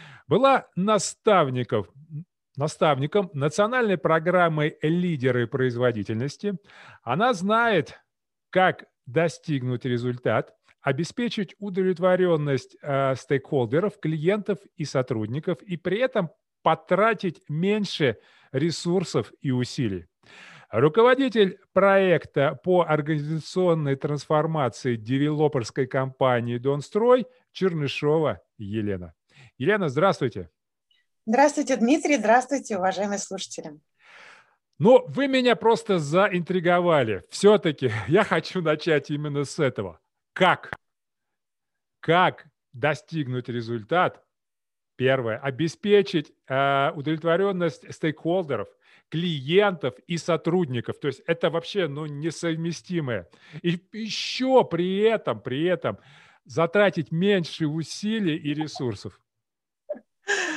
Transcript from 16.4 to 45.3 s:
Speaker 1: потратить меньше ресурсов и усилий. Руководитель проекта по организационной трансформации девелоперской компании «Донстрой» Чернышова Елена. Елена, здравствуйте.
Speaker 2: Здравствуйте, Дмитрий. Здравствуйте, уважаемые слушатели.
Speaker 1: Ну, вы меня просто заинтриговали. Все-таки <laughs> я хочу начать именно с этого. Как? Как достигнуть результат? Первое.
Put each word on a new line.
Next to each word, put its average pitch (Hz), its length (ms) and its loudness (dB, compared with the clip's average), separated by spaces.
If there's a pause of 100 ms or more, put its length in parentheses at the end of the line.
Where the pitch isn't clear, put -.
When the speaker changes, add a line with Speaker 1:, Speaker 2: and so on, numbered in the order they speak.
Speaker 1:
потратить 185 840 0
меньше 165 680 0 (340)
ресурсов 165 800 -2 (100)
и 139 100 -2
усилий. 120 560 -4 (600)
Руководитель 220 880 4 (120)
проекта 185 880 4
по 180 200 4
организационной 156 1120 0
трансформации 147 1000 -2
девелоперской 135 920 -2
компании 127 720 0
«Донстрой» 208 680 0 (280)
Чернышова 151 880 -2 (160)
Елена. 101 560 -6 (440)
Елена, 185 320 0
здравствуйте. 131 600 -2 (800)
Speaker 2:
Здравствуйте, 269 460 2
Дмитрий. 285 400 2
Здравствуйте, 233 600 0
уважаемые 190 420 -2
слушатели. 165 580 -12 (1040)
Speaker 1:
Ну, 240 300 8
вы 247 180 -2
меня 254 300 4
просто 220 420 2
заинтриговали. 175 1300 2
Все-таки 170 680 2
<laughs> 98 80 -10
я 185 160 4
хочу 180 380 -2
начать 156 500 0
именно 147 320 -4
с - 160 -10
этого. 113 400 -2 (320)
Как? 175 400 2 (1300)
Как 165 480 2 (240)
достигнуть 131 760 -4
результат? 120 760 -2 (720)
Первое. 127 420 0